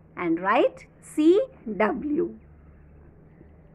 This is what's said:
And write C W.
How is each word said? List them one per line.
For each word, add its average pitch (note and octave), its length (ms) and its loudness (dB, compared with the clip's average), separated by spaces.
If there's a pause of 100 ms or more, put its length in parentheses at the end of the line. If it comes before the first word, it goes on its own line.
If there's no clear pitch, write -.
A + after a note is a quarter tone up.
(160)
And E3+ 240 -2
write A#3+ 460 0 (160)
C E4 380 2 (360)
W. A3+ 580 -2 (1400)